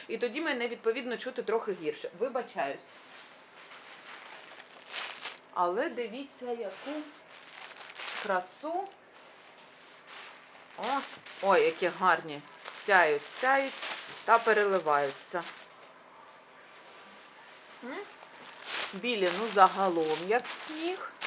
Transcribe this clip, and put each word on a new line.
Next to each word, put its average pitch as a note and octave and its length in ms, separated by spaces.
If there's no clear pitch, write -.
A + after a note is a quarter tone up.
і A3+ 100
тоді A#3+ 220
мене, C4 280
відповідно, A#3 480
чути B3 260
трохи A3 400
гірше. - 360
Вибачаюсь. G3 640
Але F3+ 340
дивіться, A#3+ 640
яку A#3 500
красу. C#4+ 680
О, B3+ 220
ой, F#3 220
які E3 260
гарні. D#3+ 400
Сяють, E3 360
сяють C4+ 320
та A3+ 140
переливаються. F3+ 1040
М? C4 120
Білі, G3 460
ну, A3+ 160
загалом, F3+ 720
як A3 200
сніг. E4 640